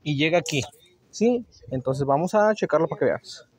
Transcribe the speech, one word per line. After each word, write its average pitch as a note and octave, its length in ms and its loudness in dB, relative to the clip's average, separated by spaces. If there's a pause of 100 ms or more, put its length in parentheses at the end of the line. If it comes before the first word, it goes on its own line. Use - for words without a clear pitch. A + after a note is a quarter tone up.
y D3 140 -2
llega D#3 200 2
aquí, D#3 240 0 (480)
¿sí? A#3+ 380 0 (240)
Entonces C3 340 -2
vamos D3 300 0
a G#3+ 200 4
checarlo D#3+ 340 0
para - 100 -8
que C#3+ 80 0
veas. - 420 -4 (100)